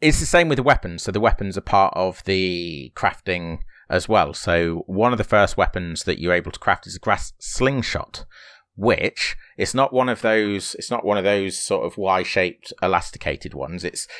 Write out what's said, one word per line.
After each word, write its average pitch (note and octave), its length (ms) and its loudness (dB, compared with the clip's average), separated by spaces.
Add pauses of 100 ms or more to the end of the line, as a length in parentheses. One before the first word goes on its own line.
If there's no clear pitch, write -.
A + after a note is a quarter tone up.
It's D#3 180 4
the D#3 80 -2
same E3+ 220 4
with C#3+ 80 2
the C3 60 0
weapons. G#2+ 400 2
So A2 80 -4
the F#2+ 80 0
weapons G#2 380 2
are - 40 -6
part G2 340 4
of F#2 300 -2
the F2 680 -2
crafting F2 640 -2 (300)
as F2 180 0
well. F#2+ 260 2
So E2+ 520 0
one G#2+ 260 2
of A#2+ 60 0
the G#2+ 60 0
first G2+ 340 4
weapons F2 460 -2
that - 160 -2
you're F2 140 0
able E2+ 180 -2
to - 80 -12
craft - 260 0
is - 100 -14
a F2 40 -14
grass - 400 -2
slingshot, - 840 -4 (500)
which - 640 -2 (200)
it's - 160 -2
not C3+ 200 2
one B2+ 160 2
of A#2 120 -4
those, G#2+ 560 0
it's - 140 -8
not A#2+ 140 -4
one G2+ 120 2
of F#2+ 60 0
those G2 340 0
sort - 280 -2
of F2 120 -6
Y-shaped F#2 840 0
elasticated E2 720 -2
ones. D2 320 -8
It's, - 200 -6 (140)